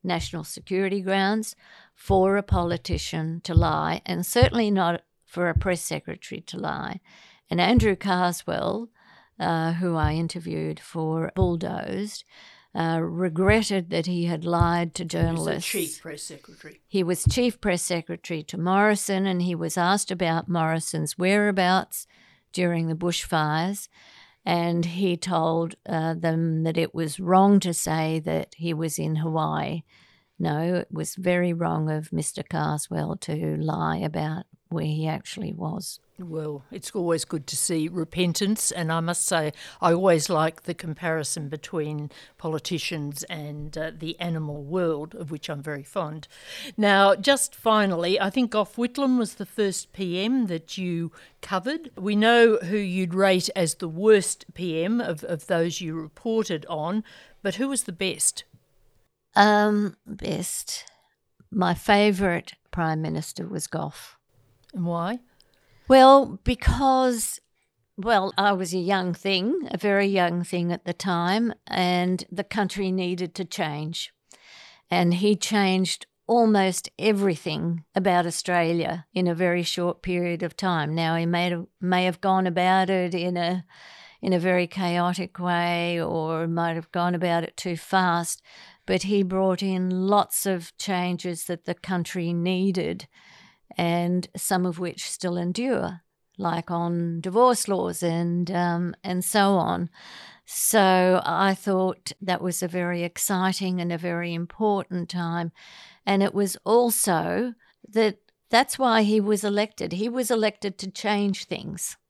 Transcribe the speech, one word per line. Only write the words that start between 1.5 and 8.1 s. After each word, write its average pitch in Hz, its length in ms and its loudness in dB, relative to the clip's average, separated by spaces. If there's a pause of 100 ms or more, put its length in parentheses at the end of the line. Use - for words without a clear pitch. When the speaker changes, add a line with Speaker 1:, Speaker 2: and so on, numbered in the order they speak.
Speaker 1:
for 196 420 2
a 202 60 0
politician 170 1000 -2
to 170 120 -8
lie, 160 500 4
and 175 200 -4
certainly 240 460 2
not 175 320 2 (220)
for 175 240 -4
a 160 100 -2
press 180 220 -2
secretary - 640 -10
to - 160 -14
lie. - 420 -6 (500)
And 170 100 0
Andrew 214 360 4
Carswell, 180 920 -2 (480)